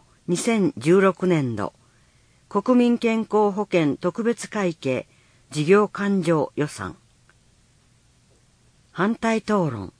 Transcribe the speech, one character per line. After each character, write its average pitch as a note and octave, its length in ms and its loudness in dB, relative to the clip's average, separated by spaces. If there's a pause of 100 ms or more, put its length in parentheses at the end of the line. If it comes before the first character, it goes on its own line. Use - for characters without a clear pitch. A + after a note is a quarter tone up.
(260)
二 F3 100 0
千 G#3+ 400 0
十 E3 240 4
六 F#3+ 280 0
年 C#3 260 0
度、 G#2 180 -6 (760)
国 B3 280 0
民 A#3+ 220 4
健 A3+ 220 0
康 G#3 320 0
保 G3+ 180 -6
険 D3+ 260 0
特 F3+ 280 -4
別 - 260 -4
会 F#3 240 -4
計、 C3 320 -4 (440)
事 D3+ 140 -2
業 G3 220 4
勘 G3 360 -2
定 D#3 340 0
予 D3 100 -2
算。 F#2 300 -12 (1900)
反 G#3 240 -2
対 A3+ 240 -2
討 G3 320 0
論。 G#2 300 -8